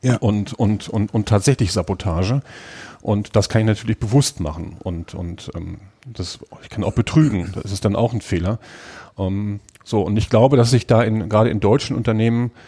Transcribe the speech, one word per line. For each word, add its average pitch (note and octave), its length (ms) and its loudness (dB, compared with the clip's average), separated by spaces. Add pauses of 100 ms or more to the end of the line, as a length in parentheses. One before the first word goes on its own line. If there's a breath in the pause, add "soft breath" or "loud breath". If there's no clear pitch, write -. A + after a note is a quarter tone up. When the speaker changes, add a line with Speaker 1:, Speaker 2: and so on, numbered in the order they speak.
Speaker 1:
Ja. B2 140 2
Speaker 2:
Und, G#2 380 -2
und, G#2 340 0
und, G#2+ 240 -2
und G#2+ 160 -2
tatsächlich G#2 440 2
Sabotage. F#2 680 -2 (640 loud breath)
Und G#2 340 -2
das G2+ 140 2
kann A2+ 100 2
ich G#2+ 60 2
natürlich A2 320 -2
bewusst B2 420 0
machen. D#2+ 420 -8
Und, E2+ 320 -8
und, F2 400 -10
ähm, F2 220 -10 (340)
das, - 280 -10 (240)
ich - 80 -20
kann - 140 -4
auch - 100 -2
betrügen. A2+ 580 0 (100)
Das G2 80 -10
ist G2 140 -4
dann G2+ 120 0
auch A#2 180 0
ein G#2 80 -6
Fehler. F#2 360 -2 (600 loud breath)
Ähm, G2+ 420 -4 (240)
so, A2 160 0
und G2+ 160 0
ich - 140 -2
glaube, B2+ 260 6
dass A#2 140 4
sich B2 160 2
da A#2 160 6
in, A2 260 -2
gerade G#2+ 220 4
in G#2 100 -2
deutschen G#2 360 2
Unternehmen A#2 540 0 (180 loud breath)